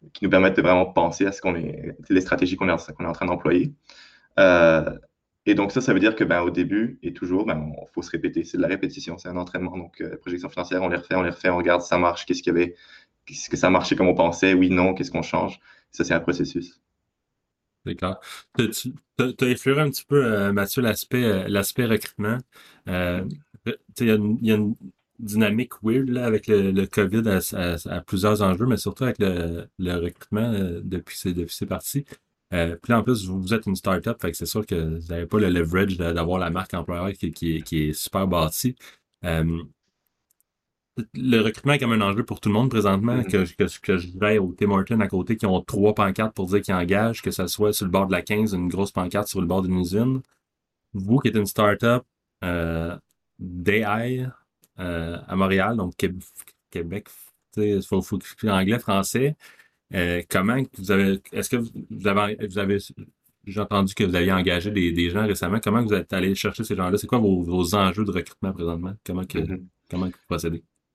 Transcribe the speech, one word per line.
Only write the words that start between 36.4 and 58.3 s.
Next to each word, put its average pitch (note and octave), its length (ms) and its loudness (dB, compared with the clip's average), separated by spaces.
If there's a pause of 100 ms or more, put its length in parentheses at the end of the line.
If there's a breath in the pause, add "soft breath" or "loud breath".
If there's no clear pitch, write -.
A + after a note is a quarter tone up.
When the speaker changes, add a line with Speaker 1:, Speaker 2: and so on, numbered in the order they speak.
Speaker 2:
marque F2+ 260 -4
employeur F2 360 -4
qui, F2+ 200 -6
qui, D#2+ 300 -2
qui D2+ 280 -2
est D#2 40 -2
super F#2+ 320 -2
bâtie. F2 500 0 (500 loud breath)
Euh, E2 380 0 (1500)
le B2 280 2
recrutement A2 320 0
est C#3+ 60 2
comme B2 120 0
un A2 100 4
enjeu G2+ 220 0
pour G2+ 160 -8
tout A2 100 0
le G2+ 40 2
monde A#2+ 160 4
présentement, G#2+ 480 2
Speaker 1:
Mhm. A#2+ 80 0
Speaker 2:
que, F#2 300 0
que, - 260 -2
que F#2+ 160 0
je F2 200 -8
vais G#2 220 2
au F#2 180 0
Tim G2+ 140 2
Hortons G2 300 2
à G2 60 0
côté F#2+ 280 -2
qui A2 100 -2
ont F#2 160 2
trois G#2 320 2
pancartes G#2+ 400 0
pour F#2+ 140 -4
dire G2 140 2
qu'ils G2 120 -2
engagent, G2 480 0
que F#2+ 100 -2
ça F#2 160 -4
soit G#2 260 0
sur G2+ 120 -2
le F2+ 60 -2
bord F#2+ 160 2
de F#2 60 0
la F2 80 0
quinze, G#2+ 320 0
une F2+ 160 -2
grosse F#2+ 220 -2
pancarte F#2+ 360 -2
sur F#2+ 140 -4
le F2+ 60 0
bord F#2 140 0
d'une F#2 180 0
usine. A2+ 420 0 (720)
Vous G2+ 260 2
qui C3 80 0
êtes G#2 80 0
une G#2 100 2
start-up, A2 580 2 (400)
euh, E2 520 -2 (420)
d'A G2+ 720 -2
I, B2+ 160 -4 (540)
euh, E2+ 380 -6 (100)
à F#2+ 80 -6
Montréal, F#2+ 420 2
donc F2+ 200 -4
Québ-, F#2 260 -4 (480)
Québec, F2+ 360 -8 (460)
tu G#2+ 80 -2
sais, G#2 260 2
faut, F#2+ 140 0
faut F#2+ 160 -4
expliquer - 340 -4